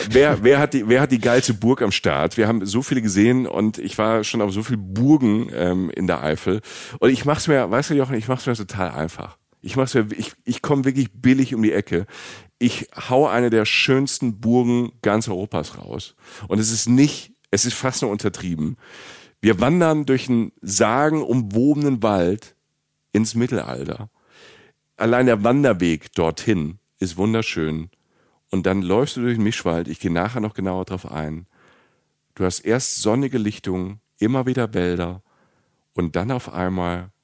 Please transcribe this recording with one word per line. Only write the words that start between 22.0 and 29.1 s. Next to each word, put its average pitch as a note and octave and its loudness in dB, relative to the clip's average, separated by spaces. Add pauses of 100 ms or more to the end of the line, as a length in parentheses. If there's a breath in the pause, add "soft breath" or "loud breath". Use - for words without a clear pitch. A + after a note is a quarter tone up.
Wald G2 0 (580)
ins A2 0
Mittelalter. G#2+ -4 (880 soft breath)
Allein B2 2
der A2 4
Wanderweg G#2+ 2
dorthin E2+ -2 (200)
ist E2+ -6
wunderschön. F2 -2 (600)
Und F#2 -2
dann F#2+ 2
läufst G#2 0